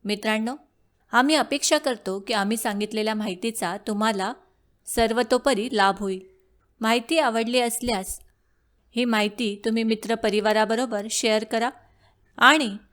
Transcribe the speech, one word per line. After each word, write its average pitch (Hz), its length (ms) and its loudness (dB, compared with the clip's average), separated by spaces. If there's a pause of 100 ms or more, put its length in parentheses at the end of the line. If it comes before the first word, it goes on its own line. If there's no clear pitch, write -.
मित्रांनो, 220 500 -2 (580)
आम्ही 262 220 4
अपेक्षा 285 440 2
करतो 208 480 -4
की 247 60 -4
आम्ही 208 240 0
सांगितलेल्या 214 580 -2
माहितीचा 208 640 -4 (100)
तुम्हाला 214 460 0 (540)
सर्वतोपरी 233 880 0
लाभ 196 260 4
होईल. 196 220 -6 (600)
माहिती 240 380 0
आवडली 240 420 2
असल्यास 233 600 -4 (760)
ही 240 80 0
माहिती 208 600 -2
तुम्ही 226 180 0
मित्रपरिवाराबरोबर 220 1300 0
शेअर 220 340 0
करा 226 260 -2 (680)
आणि 254 400 4 (160)